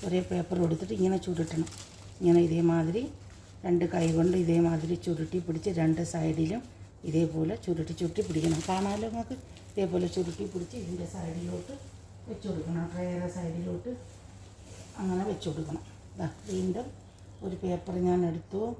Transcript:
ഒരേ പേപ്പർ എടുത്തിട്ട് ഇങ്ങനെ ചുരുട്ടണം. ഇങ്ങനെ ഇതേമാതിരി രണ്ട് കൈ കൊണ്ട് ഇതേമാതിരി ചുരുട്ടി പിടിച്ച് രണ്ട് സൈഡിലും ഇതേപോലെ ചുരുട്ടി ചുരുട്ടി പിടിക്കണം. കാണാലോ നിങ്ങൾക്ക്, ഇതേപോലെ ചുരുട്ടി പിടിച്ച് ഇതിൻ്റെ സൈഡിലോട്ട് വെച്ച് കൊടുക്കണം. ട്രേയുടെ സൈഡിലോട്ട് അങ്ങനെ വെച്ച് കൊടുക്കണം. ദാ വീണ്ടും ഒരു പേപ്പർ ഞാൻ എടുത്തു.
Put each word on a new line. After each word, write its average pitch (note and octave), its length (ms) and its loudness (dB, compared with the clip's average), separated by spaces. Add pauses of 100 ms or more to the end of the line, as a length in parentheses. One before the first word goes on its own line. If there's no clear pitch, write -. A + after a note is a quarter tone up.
ഒരേ F3+ 220 2
പേപ്പർ F3+ 280 0 (100)
എടുത്തിട്ട് E3 320 0
ഇങ്ങനെ F#3+ 260 4
ചുരുട്ടണം. E3 420 0 (540)
ഇങ്ങനെ F3 260 10
ഇതേമാതിരി E3 560 4 (640)
രണ്ട് F3 280 4
കൈ E3+ 140 4 (100)
കൊണ്ട് F3+ 280 6
ഇതേമാതിരി E3 500 4 (100)
ചുരുട്ടി D#3+ 420 0
പിടിച്ച് D#3+ 240 0 (100)
രണ്ട് D#3+ 220 4 (100)
സൈഡിലും D#3+ 500 2 (460)
ഇതേപോലെ D#3+ 460 2 (100)
ചുരുട്ടി D#3+ 360 -2
ചുരുട്ടി F3 280 0
പിടിക്കണം. D#3+ 320 2 (100)
കാണാലോ G3+ 380 0
നിങ്ങൾക്ക്, A#3 280 -6 (360)
ഇതേപോലെ F3+ 420 2
ചുരുട്ടി F3+ 400 -2
പിടിച്ച് F3 300 -6
ഇതിൻ്റെ F3 220 -6 (100)
സൈഡിലോട്ട് F3 560 -6 (580)
വെച്ച് G#3+ 180 -8
കൊടുക്കണം. E3 460 -2
ട്രേയുടെ F3+ 420 -4
സൈഡിലോട്ട് F3+ 540 -6 (1120)
അങ്ങനെ F#3 280 0
വെച്ച് - 200 -4
കൊടുക്കണം. D3+ 340 -4 (340)
ദാ - 100 -2 (220)
വീണ്ടും F#3 380 -2 (560)
ഒരു F3+ 180 -4
പേപ്പർ F3+ 320 -2 (140)
ഞാൻ F3+ 120 6 (100)
എടുത്തു. E3+ 320 -4 (180)